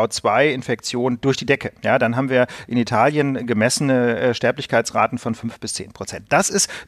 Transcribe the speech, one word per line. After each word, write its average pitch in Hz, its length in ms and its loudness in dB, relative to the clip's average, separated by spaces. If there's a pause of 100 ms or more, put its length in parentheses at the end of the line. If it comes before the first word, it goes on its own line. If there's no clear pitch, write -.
zwei 120 400 2
Infektion 123 720 -2
durch 135 160 2
die - 80 -8
Decke. 139 260 0 (100)
Ja, 107 160 2
dann 120 200 0
haben 135 100 0
wir 127 180 4 (220)
in - 80 -4
Italien 127 720 2
gemessene, 120 720 2
äh, 123 140 2
Sterblichkeitsraten 117 840 0
von 117 160 -6
fünf - 280 -10
bis - 140 -8
zehn - 180 -12
Prozent. - 340 -12
Das 160 220 2
ist - 200 0 (180)